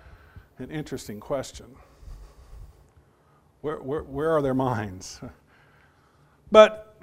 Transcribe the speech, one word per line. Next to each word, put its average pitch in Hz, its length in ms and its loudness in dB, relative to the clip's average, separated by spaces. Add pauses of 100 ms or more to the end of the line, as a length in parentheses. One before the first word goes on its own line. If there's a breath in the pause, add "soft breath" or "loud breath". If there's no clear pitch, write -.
(580 soft breath)
an 127 140 -12
interesting 127 480 -10
question? - 480 -8 (1900 soft breath)
Where, 151 160 -6
where, 151 240 -6
where 143 300 -2
are 156 100 4
their 131 140 0
minds? 107 680 -2
<laughs> 123 40 -14 (1200 soft breath)
But 214 500 8